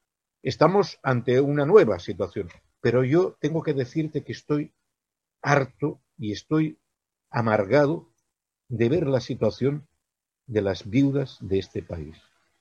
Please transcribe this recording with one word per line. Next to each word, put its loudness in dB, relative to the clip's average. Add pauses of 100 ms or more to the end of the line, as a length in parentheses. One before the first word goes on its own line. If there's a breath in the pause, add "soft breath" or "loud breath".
(420)
Estamos 2
ante 2
una 0
nueva 6
situación, -8 (320)
pero 2
yo 0
tengo -4
que -2
decirte -4
que -12
estoy -4 (680)
harto -2 (160)
y -6
estoy -2 (520)
amargado 0 (580)
de 0
ver 0
la 0
situación -4 (600)
de -2
las -4
viudas 0
de -2
este -8
país. -12 (440)